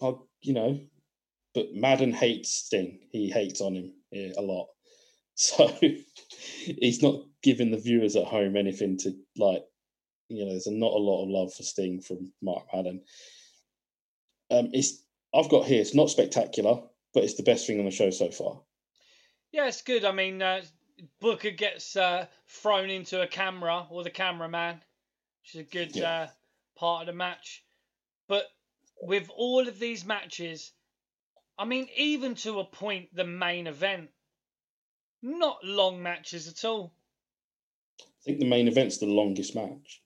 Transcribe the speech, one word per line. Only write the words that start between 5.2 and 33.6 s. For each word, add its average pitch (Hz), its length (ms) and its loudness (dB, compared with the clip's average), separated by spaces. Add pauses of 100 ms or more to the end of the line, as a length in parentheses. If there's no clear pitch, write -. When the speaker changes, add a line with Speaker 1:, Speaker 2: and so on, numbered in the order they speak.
Speaker 1:
So - 280 6 (1000)
he's 131 380 2
not - 180 4 (220)
giving 123 260 4
the 110 80 0
viewers 110 380 2
at 95 100 4
home 101 320 0
anything 98 400 0
to, 92 160 -4 (240)
like, 98 260 2 (680)
you 110 140 -4
know, 98 60 -4
there's 92 160 -4
a, 107 60 -4
not 110 220 2
a 107 40 2
lot 98 260 2
of 95 60 -4
love 95 240 0
for - 80 -16
Sting 92 400 -4
from 92 400 -10
Mark 90 320 -4
Madden. 92 280 -4 (1500)
Um, 120 240 4
it's, 135 300 0 (300)
I've 151 160 4
got 151 160 6
here, 127 160 6
it's - 140 0
not 156 140 8
spectacular, 113 720 2 (320)
but 123 100 4
it's 104 120 -2
the 98 80 -6
best 117 240 4
thing 107 120 0
on 101 60 0
the 95 60 -2
show 98 180 2
so 92 220 -2
far. - 300 -8 (880)
Speaker 2:
Yeah, 294 160 0
it's - 140 -6
good. 233 240 0
I 196 60 4
mean, 190 300 -2
uh, 185 200 0 (600)
Booker 214 300 0
gets, 202 440 -4
uh, 180 300 2 (220)
thrown 196 420 0
into 190 320 -4
a 175 60 0
camera, 180 600 -4
or 175 140 -10
the 175 60 -8
cameraman, 170 720 -6 (600)
which - 120 -20
is 160 60 -14
a - 100 -14
good, 175 240 -6
Speaker 1:
Yeah. 175 140 -2
Speaker 2:
uh, 165 180 -4 (500)
part 170 240 -2
of 170 60 -10
the 175 60 -8
match. 180 500 -8 (640)
But 202 180 0 (560)
with 180 340 -2
all 247 320 2
of 196 120 -12
these 226 260 -6
matches, 170 640 -8 (880)
I 202 60 -4
mean, 254 300 -4
even 269 400 0
to 214 240 -6
a 190 60 -4
point, 190 480 -8
the 175 100 -2
main 175 440 -4